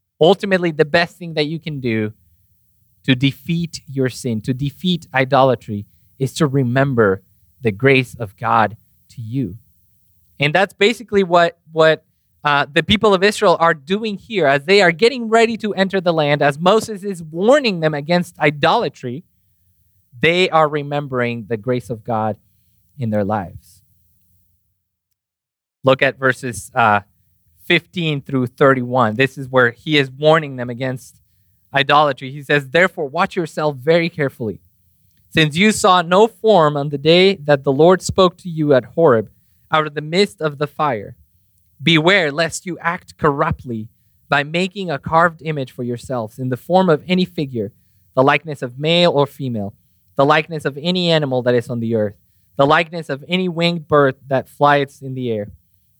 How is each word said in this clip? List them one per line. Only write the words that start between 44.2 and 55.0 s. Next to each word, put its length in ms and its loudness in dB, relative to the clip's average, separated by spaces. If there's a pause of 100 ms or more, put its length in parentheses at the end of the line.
by 160 0
making 460 -6
a 100 -6
carved 440 0
image 280 -6
for 120 -10
yourselves 560 -8
in 100 -6
the 80 -4
form 320 0
of 180 0
any 160 0
figure, 480 -6 (440)
the 80 4
likeness 380 0
of 180 -10
male 320 2
or 160 2
female, 480 -8 (400)
the 100 2
likeness 400 0
of 160 -6
any 280 -2
animal 340 0
that 100 0
is 160 -2
on 100 -6
the 160 -2
earth, 200 -2 (440)
the 80 4
likeness 400 -2
of 180 -8
any 220 -2
winged 400 -4
bird 300 2 (100)
that 220 -4
flies 520 0